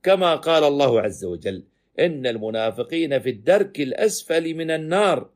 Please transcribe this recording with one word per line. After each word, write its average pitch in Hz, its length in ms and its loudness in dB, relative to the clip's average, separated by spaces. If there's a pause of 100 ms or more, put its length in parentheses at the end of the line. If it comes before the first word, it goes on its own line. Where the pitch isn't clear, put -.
كما 180 320 4
قال 160 280 2
الله 139 380 4
عز 95 240 -6
وجل: 90 380 -8 (360)
"إن 151 280 0
المنافقين 113 920 -4
في 127 100 -4
الدرك 147 500 0
الأسفل 165 720 -2
من 160 180 -4
النار 160 640 0